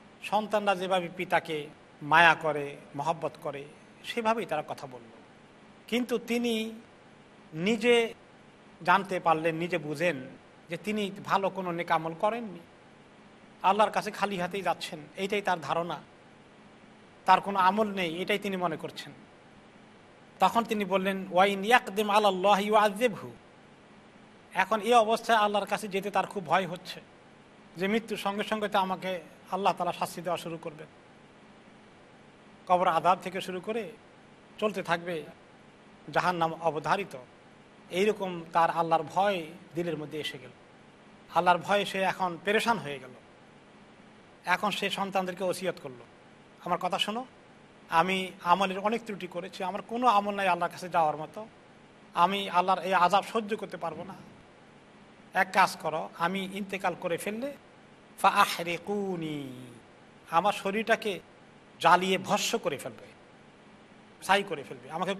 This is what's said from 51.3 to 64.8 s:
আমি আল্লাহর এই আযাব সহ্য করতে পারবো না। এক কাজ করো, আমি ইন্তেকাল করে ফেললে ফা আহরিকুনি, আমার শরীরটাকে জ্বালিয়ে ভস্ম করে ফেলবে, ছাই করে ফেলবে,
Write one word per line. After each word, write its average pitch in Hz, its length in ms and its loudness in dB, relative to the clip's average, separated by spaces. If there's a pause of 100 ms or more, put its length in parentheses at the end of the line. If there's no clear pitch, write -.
আমি 190 360 2
আল্লাহর 180 280 4
এই 185 160 0
আযাব 180 300 6
সহ্য 214 320 -4
করতে 190 200 -10
পারবো 170 280 -8
না। 185 100 -14 (1200)
এক 190 180 4
কাজ 185 240 6
করো, 165 320 -4 (100)
আমি 190 340 -2
ইন্তেকাল 196 480 -4
করে 170 160 -2
ফেললে 226 360 -6 (680)
ফা 190 100 4
আহরিকুনি, 170 1200 0 (800)
আমার 180 220 4
শরীরটাকে 208 680 -2 (600)
জ্বালিয়ে 180 380 6
ভস্ম 202 400 0
করে 160 180 -2
ফেলবে, 120 300 -12 (1160)
ছাই 202 200 4
করে 160 200 -8
ফেলবে, 131 280 -14